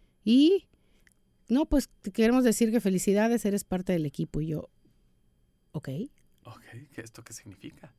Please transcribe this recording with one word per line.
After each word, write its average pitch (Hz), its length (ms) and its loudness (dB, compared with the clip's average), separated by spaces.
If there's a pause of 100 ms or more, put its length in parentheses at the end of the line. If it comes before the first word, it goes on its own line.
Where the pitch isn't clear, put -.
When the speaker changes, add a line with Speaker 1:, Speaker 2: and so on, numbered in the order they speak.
(240)
Speaker 1:
"Y, 294 420 4 (840)
no, 285 180 0
pues, 269 220 0 (120)
te 196 100 -12
queremos 233 320 2
decir 226 300 2
que 233 80 2
felicidades, 208 640 0
eres 202 180 -2
parte 185 300 -4
del 160 140 0
equipo". 151 340 -6
Y 156 80 -6
yo, 156 220 -8 (1040)
"Ok". - 160 -10 (560)
Speaker 2:
Ok, 110 160 -20 (340)
¿qué, 123 60 -16
esto 113 240 -20
qué - 80 -20
significa? - 680 -20